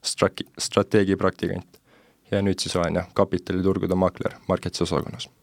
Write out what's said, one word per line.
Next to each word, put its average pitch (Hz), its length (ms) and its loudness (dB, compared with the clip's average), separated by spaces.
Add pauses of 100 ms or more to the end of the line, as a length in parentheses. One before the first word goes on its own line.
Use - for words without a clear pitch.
straki-, - 420 -2 (120)
strateegipraktikant. 95 1200 0 (520)
Ja 101 140 2
nüüd 95 160 2
siis - 140 -6
olen 85 260 0
jah, 87 120 -8
kapitaliturgude 92 840 0
maakler - 420 0 (100)
Marketsi - 380 -2
osakonnas. - 440 -4 (140)